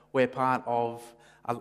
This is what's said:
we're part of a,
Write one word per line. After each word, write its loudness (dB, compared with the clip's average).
we're 4
part 0
of -2
a, -4